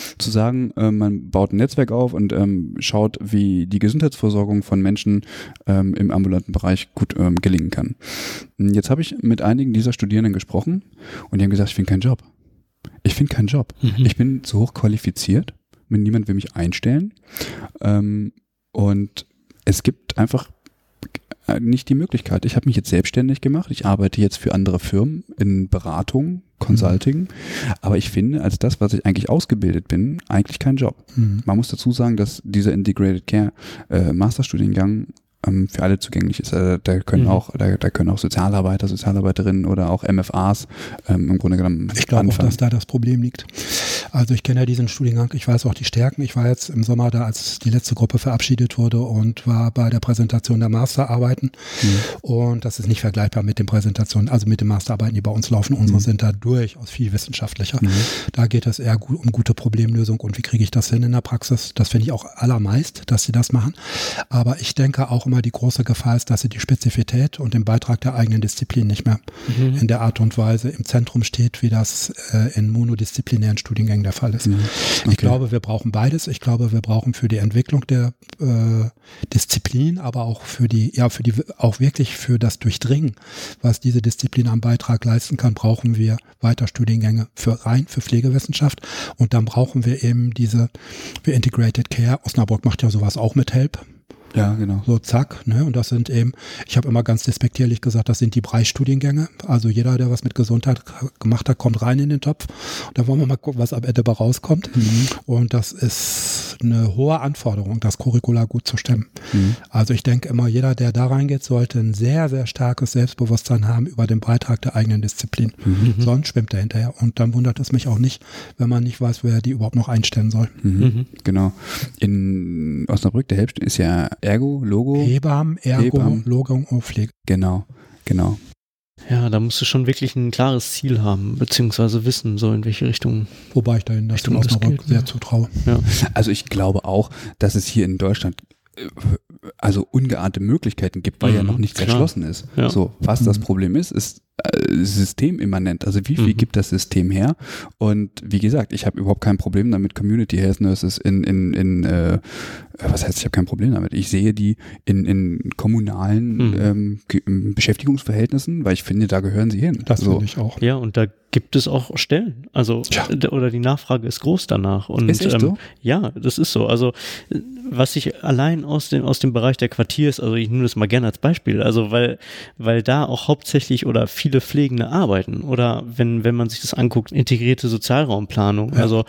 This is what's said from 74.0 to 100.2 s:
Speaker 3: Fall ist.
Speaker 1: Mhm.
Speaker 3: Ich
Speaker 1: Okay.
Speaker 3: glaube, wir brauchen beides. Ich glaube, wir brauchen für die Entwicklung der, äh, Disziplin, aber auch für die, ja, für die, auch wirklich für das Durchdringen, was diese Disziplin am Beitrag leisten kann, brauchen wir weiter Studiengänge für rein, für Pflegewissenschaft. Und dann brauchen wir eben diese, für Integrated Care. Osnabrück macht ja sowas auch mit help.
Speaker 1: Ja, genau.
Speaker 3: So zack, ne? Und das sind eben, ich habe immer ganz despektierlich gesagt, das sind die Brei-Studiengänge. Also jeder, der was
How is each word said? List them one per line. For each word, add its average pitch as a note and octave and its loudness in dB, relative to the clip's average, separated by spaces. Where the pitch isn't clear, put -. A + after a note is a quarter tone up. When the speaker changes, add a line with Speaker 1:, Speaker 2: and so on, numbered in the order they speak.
Speaker 3:
Fall G#2+ -2
ist. A#2 -2
Speaker 1:
Mhm. G2+ 4
Speaker 3:
Ich - -6
Speaker 1:
Okay. G#2 4
Speaker 3:
glaube, B2+ 2
wir A#2+ 2
brauchen G#2+ -4
beides. B2+ 0
Ich C#3 -6
glaube, A#2 0
wir A2+ 2
brauchen A2 0
für - -2
die G#2+ 0
Entwicklung A#2 0
der, B2 0
äh, A2+ 2
Disziplin, D#3 0
aber B2 -4
auch A2+ -4
für - 0
die, A2 0
ja, B2 2
für - -6
die, A#2 2
auch A2+ 0
wirklich C3+ 0
für A#2+ 0
das A2+ -2
Durchdringen, B2+ 0
was A#2 2
diese B2 2
Disziplin A#2+ 0
am A2+ 0
Beitrag A#2 0
leisten A#2 0
kann, A#2+ 0
brauchen A2+ 0
wir A2 2
weiter A#2 0
Studiengänge A2+ 0
für - -2
rein, B2 2
für - -6
Pflegewissenschaft. C3 0
Und A#2 2
dann A2+ 4
brauchen B2 0
wir A#2+ 0
eben A#2+ 2
diese, A#2 2
für D3 0
Integrated A#2+ 0
Care. A#2+ 0
Osnabrück A2 0
macht A2+ 0
ja A#2 4
sowas G#2 0
auch A2 0
mit C3+ 2
help. C3 0
Speaker 1:
Ja, G#2 2
genau. G2+ -2
Speaker 3:
So A#2+ 2
zack, - -2
ne? A#2 2
Und C3+ 0
das A#2+ -2
sind A#2+ 0
eben, A#2+ 0
ich - 0
habe B2 0
immer A#2 2
ganz A2 0
despektierlich A#2+ 0
gesagt, A2+ 0
das A#2 0
sind A2 0
die A#2+ 2
Brei-Studiengänge. C3+ 0
Also A#2 2
jeder, A#2+ 2
der B2 0
was B2 -2